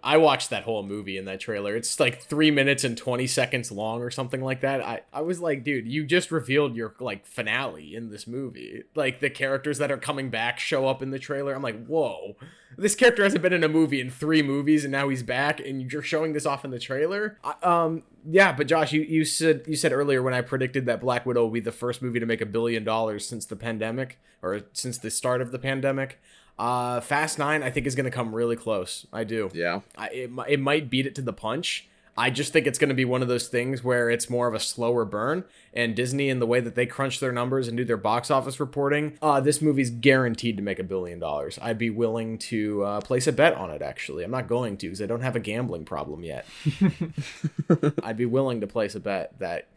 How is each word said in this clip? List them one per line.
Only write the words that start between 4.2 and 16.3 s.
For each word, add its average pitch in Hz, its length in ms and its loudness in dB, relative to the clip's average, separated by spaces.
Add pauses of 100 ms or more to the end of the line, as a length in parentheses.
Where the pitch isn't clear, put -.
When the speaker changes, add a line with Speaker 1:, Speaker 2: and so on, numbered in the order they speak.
Speaker 1:
like 131 180 -4
that. 135 260 0
I, 113 180 -6 (100)
I 143 80 -4
was 170 180 -2
like, 147 240 -2
"Dude, 123 240 -2
you 147 180 -4
just 170 260 2
revealed 147 440 2
your, 113 240 -6
like, 107 260 -8
finale 107 720 -6
in 113 140 -10
this - 180 -14
movie." 117 560 -10 (100)
Like, 135 280 0
the 143 80 2
characters 135 480 -2
that 143 120 0
are 135 80 0
coming 135 320 -4
back 117 300 -2
show 135 260 0
up 131 160 0
in 135 100 -6
the 135 80 -6
trailer. 139 340 -4
I'm 135 100 -6
like, 113 220 -6
"Whoa." 127 500 -2 (420)
This 202 160 2
character 240 300 6
hasn't 196 180 4
been 180 120 4
in 170 100 4
a 156 60 4
movie 151 320 4
in 127 80 -4
three 151 320 2
movies, 143 420 4
and 139 80 -4
now 139 160 2
he's 131 160 0
back, 131 380 0
and 135 280 -6
you're 147 120 -6
showing 156 320 0